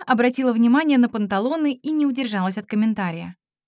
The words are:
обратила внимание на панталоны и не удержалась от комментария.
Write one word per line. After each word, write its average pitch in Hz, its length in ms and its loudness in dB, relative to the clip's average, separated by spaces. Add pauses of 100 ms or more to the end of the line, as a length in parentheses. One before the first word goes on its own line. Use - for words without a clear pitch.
обратила 247 460 2
внимание 254 460 4
на 240 100 4
панталоны 233 640 -2
и 262 200 -6
не 302 140 0
удержалась 214 520 -2
от 208 80 -10
комментария. 190 720 -4 (320)